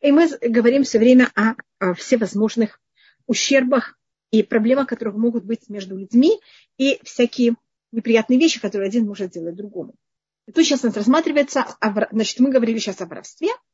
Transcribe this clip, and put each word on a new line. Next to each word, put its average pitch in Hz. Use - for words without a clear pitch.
и 285
мы 320
с-, 285
говорим 240
все 240
время 254
о, 220
о 185
всевозможных 214
ущербах 262
и 220
проблемах, 247
которые 220
могут 226
быть 226
между 190
людьми, 247
и 269
всякие 240
неприятные 226
вещи, 320
которые 196
один 226
может 196
сделать 170
другому. 202
И -
тут 320
сейчас 277
у -
нас 220
рассматривается 285
о 220
вор-, 208
значит, 214
мы 269
говорили 233
сейчас 190
о 175
воровстве. -